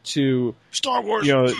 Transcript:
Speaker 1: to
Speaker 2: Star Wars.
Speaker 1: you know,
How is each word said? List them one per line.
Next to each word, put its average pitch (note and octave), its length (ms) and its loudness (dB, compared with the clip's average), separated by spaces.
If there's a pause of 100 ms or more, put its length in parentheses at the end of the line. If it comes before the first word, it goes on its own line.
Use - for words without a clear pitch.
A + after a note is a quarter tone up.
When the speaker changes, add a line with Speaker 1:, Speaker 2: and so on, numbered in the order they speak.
Speaker 1:
to B2+ 480 -2 (180)
Speaker 2:
Star B3 300 -2
Wars. G#3+ 240 -2
Speaker 1:
you C#3+ 60 4
know, C3 140 4 (140)